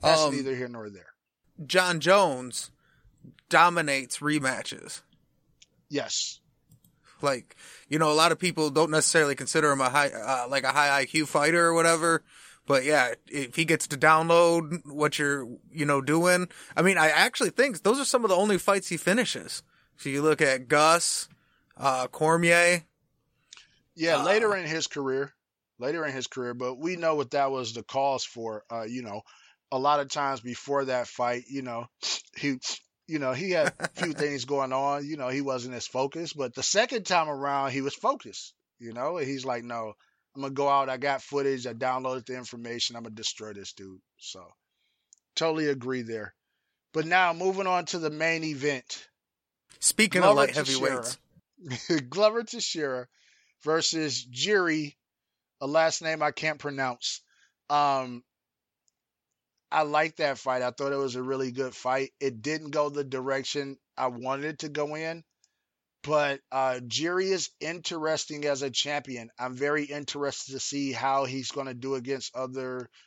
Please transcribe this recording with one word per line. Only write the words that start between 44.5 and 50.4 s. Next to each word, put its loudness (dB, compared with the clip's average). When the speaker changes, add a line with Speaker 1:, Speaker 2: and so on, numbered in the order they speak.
Speaker 1:
totally 0
agree -2
there. -8
But -2
now, 4
moving -2
on 0
to -6
the -2
main -2
event. -6
Speaker 2:
Speaking 2
Speaker 1:
Glover 8